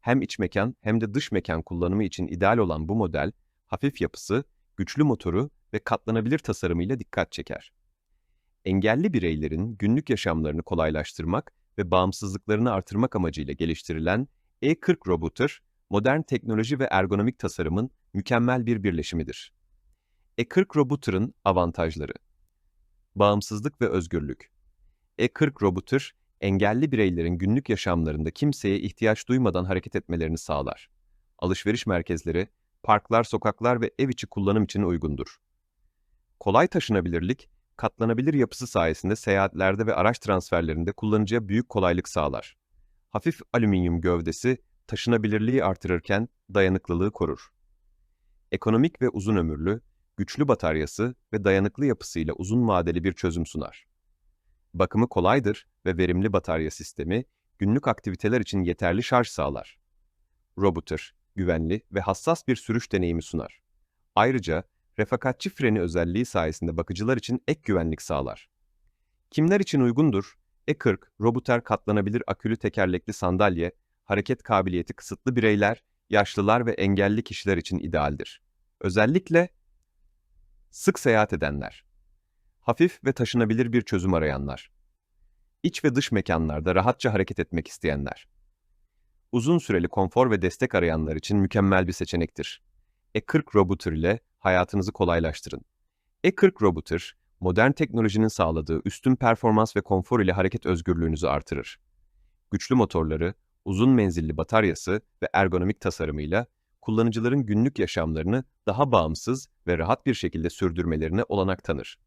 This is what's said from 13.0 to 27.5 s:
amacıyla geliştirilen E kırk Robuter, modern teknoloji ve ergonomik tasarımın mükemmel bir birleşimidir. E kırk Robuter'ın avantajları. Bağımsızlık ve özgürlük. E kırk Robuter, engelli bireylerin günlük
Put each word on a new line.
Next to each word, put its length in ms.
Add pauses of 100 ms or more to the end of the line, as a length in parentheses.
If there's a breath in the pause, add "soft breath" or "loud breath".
amacıyla 380
geliştirilen 760 (340)
E 180
kırk 280
Robuter, 540 (280)
modern 320
teknoloji 580
ve 120
ergonomik 480
tasarımın 520 (220)
mükemmel 520
bir 180
birleşimidir. 680 (840)
E 100
kırk 300
Robuter'ın 560 (120)
avantajları. 680 (1000)
Bağımsızlık 680
ve 80
özgürlük. 640 (680)
E 100
kırk 360
Robuter, 520 (260)
engelli 500
bireylerin 460
günlük 320